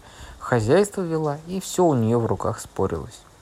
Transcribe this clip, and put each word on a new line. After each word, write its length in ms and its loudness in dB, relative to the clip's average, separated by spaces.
хозяйство 640 2
вела, 460 -2
и 120 -6
все 280 2
у 80 4
нее 240 4
в 80 0
руках 340 -2
спорилось. 600 -6